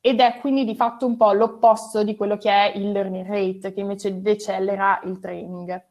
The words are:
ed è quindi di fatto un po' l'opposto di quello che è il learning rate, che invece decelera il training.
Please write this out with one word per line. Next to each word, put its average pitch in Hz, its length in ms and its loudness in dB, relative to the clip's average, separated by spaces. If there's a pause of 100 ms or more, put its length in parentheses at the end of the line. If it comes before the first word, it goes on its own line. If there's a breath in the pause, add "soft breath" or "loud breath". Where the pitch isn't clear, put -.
ed 247 200 2
è 240 200 4
quindi 269 240 0
di 220 100 -4
fatto 233 300 -2
un 233 140 0
po' 214 140 6
l'opposto 220 680 2
di 208 140 -2
quello 208 220 -2
che 214 120 -2
è 202 280 4
il 202 140 -4
learning 190 340 -4
rate, 190 480 -4
che 202 60 -6
invece 196 420 -6
decelera 196 840 0
il 185 140 -8
training. 180 720 -10